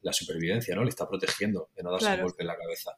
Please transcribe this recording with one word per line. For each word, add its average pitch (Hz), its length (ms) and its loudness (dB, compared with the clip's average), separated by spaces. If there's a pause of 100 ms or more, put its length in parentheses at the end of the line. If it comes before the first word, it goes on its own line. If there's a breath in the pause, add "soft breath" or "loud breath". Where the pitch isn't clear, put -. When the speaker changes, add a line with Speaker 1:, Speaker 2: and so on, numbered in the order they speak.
Speaker 1:
la - 120 -2
supervivencia, 87 600 0
¿no? 101 100 2
Le 127 60 6
está - 180 -4
protegiendo 95 680 0
de 92 80 -8
no 87 80 -2
darse 92 160 2
un 202 60 6
Speaker 2:
Claro. 131 100 0
Speaker 1:
golpe 87 200 -2
en 85 40 -2
la 85 100 -4
cabeza. - 400 -6